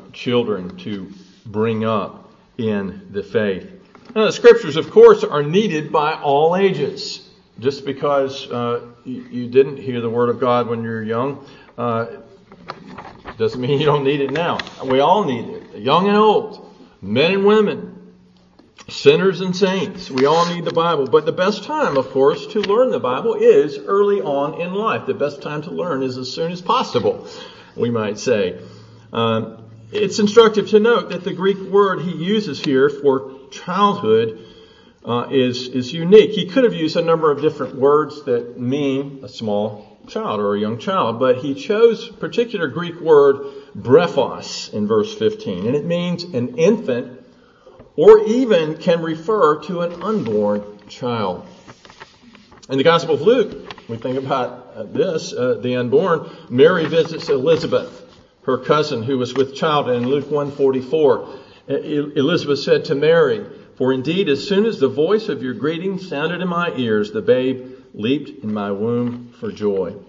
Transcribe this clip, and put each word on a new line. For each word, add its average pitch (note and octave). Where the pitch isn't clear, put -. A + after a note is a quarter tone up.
children G#2+
to G2
bring A2
up G#2
in G#2
the G2+
faith. G2+
Now, G#3+
the E3
scriptures, F#3+
of D3+
course, G#3+
are D3
needed D#3
by D3+
all D3
ages. F3+
Just C#3
because, C#3
uh, A#2+
you, B2
you B2
didn't C3+
hear A#2+
the A#2
word A#2+
of A#2
God A#2+
when A#2
you A2+
were A2
young, B2
uh, A#2
doesn't A2+
mean C3+
you D3+
don't C#3+
need C#3+
it C3
now. D3
We C3
all F#3
need A#2
it, -
young D3+
and G3+
old, G#3
men C3
and G3
women, G3+
sinners E3+
and F#3
saints. F#3
We C3+
all E3
need E3+
the E3
Bible. E3
But D3+
the D#3+
best F#3
time, C#4
of C3
course, C#3
to G#3+
learn G#3+
the F3
Bible C3+
is D3+
early G3+
on D3
in F3+
life. G3
The B2+
best C#3
time D3+
to E3+
learn E3
is B2+
as B2+
soon E3
as F3+
possible, B2
we A#2+
might G#2+
say. G2+
Um, A2+
it's G3+
instructive G#3+
to G#3+
note A3
that F3+
the F#3
Greek F#3+
word F#3+
he F3
uses E3
here C#3
for C3+
childhood, F3
uh, A#2+
is, B2+
is B2+
unique. F3
He -
could C4
have F#3+
used E3
a E3+
number E3
of C3
different C#3
words C#3+
that A#2+
mean C#3
a G2+
small G#2+
child G#3+
or G2+
a G#2
young G#2+
child, B2
but B3
he C#3
chose A3
particular F#3+
Greek E3+
word C#3+
brephos -
in G#2
verse G#2
fifteen, G#2
and C3
it D3
means F3
an B2
infant D#3+
or G#3
even G3+
can E3
refer D#3+
to F3
an E3+
unborn G#2+
child. A2
In C3+
the C3+
Gospel E3
of C3+
Luke, A3+
we A2+
think C3
about, C3
uh, C#3+
this, D#3+
uh, B2
the B2
unborn. C#3
Mary D#3
visits D#3
Elizabeth, C#3
her B2+
cousin, C#3+
who C3
was A#2+
with C3+
child D3
in A#2+
Luke C#3
one C#3+
forty-four. C3
Uh, C#3
El-, D3
Elizabeth C#3+
said D#3
to D3
Mary, C#3+
"For C3
indeed, D#3
as C#3
soon G3
as A3
the -
voice F#3
of B2+
your B2+
greeting E3
sounded D#3+
in F3+
my E3+
ears, A2
the A2
babe B2+
leaped B2
in G#2+
my G2+
womb A#2+
for G#2+
joy." F#2+